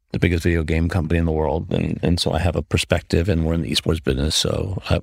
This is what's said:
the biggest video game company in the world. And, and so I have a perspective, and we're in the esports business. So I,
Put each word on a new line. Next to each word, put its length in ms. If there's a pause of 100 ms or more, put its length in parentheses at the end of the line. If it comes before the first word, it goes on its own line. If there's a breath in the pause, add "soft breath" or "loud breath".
(120)
the 80
biggest 240
video 180
game 260
company 300
in 60
the 80
world. 400
And, 280
and 200
so 100
I 80
have 160
a 80
perspective, 680
and 160
we're 100
in 80
the 100
esports 320
business. 320
So 520
I, 140